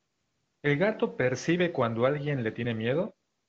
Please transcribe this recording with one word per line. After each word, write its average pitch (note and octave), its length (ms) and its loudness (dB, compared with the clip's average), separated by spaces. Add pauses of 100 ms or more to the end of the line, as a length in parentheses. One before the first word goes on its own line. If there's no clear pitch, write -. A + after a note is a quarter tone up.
(640)
¿el C#3+ 160 2
gato G#3+ 380 0
percibe E3 560 0
cuando A#2 340 2
alguien C#3+ 380 0
le A2 80 0
tiene A#2+ 220 -4
miedo? B2+ 420 -2 (320)